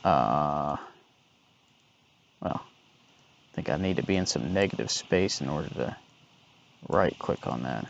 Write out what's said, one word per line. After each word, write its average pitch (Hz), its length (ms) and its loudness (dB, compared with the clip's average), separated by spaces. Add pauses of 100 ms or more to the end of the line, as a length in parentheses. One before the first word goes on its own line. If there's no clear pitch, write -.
uh, 73 720 2 (1600)
well, - 220 -4
I - 920 -20
think - 140 -4
I 71 80 2
need 92 200 0
to - 60 0
be 95 140 2
in 92 80 2
some 78 300 -2
negative 95 360 2
space - 520 0
in 67 80 -2
order 76 180 -4
to - 280 -6 (920)
right 90 300 2
click - 280 -4
on 62 180 -4
that. 62 260 -4